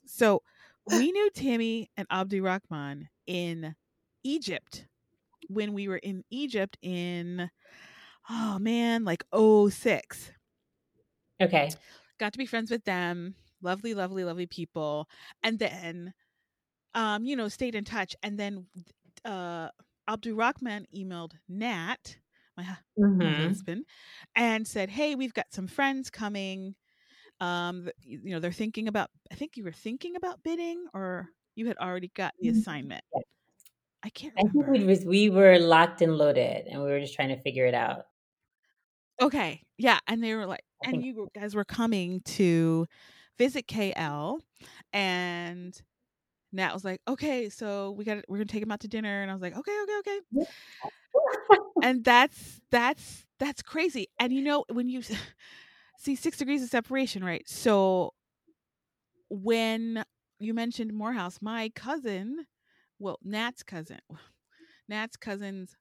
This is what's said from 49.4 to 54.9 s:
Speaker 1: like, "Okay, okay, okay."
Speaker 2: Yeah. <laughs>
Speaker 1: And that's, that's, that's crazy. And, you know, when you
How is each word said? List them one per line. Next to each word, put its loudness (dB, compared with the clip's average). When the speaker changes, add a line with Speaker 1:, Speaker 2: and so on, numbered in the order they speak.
Speaker 1:
like, -6
"Okay, -4
okay, -4
okay." -6
Speaker 2:
Yeah. 0
<laughs> 4
Speaker 1:
And 2
that's, 6
that's, 0
that's -4
crazy. -2
And, 0
you 0
know, 0
when -2
you -6